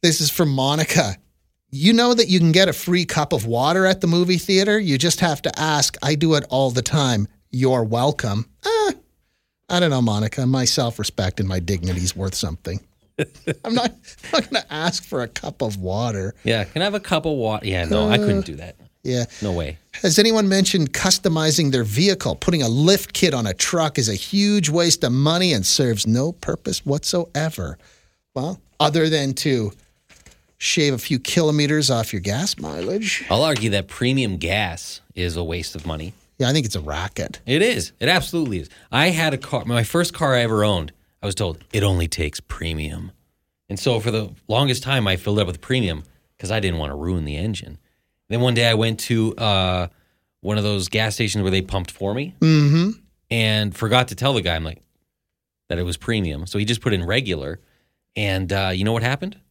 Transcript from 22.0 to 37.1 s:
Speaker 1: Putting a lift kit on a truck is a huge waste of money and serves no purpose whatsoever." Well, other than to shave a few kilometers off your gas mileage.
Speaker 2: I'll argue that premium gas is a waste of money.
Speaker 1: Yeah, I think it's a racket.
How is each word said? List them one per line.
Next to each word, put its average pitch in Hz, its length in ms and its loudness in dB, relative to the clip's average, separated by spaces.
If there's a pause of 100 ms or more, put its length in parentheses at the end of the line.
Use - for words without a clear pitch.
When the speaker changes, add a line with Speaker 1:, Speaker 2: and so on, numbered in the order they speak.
Speaker 1:
Putting 175 260 0
a 117 60 0
lift 160 460 2
kit 170 180 2
on 120 140 -2
a 95 80 -2
truck 160 440 0
is 113 120 0
a 101 40 0
huge 202 540 0
waste 170 360 2
of 123 80 2
money 160 420 2
and 98 100 0
serves 117 420 0
no 127 260 0
purpose - 520 -6
whatsoever." 147 920 -4 (560)
Well, 160 260 -6 (180)
other 151 300 4
than 143 280 0
to 120 360 0 (840)
shave 143 360 2
a 117 40 -2
few 127 200 -2
kilometers 147 720 2
off 113 220 0
your 98 80 -4
gas 107 380 -2
mileage. 104 720 -4
Speaker 2:
I'll 110 120 4
argue 120 280 2
that 98 180 -2
premium 123 480 0
gas 92 640 -4 (140)
is 87 220 -2
a 90 80 -4
waste 82 300 -6
of 76 120 -12
money. 80 260 -8 (260)
Speaker 1:
Yeah, 127 100 2
I 135 40 2
think 143 140 2
it's 101 100 -6
a 90 40 -4
racket. 76 640 -8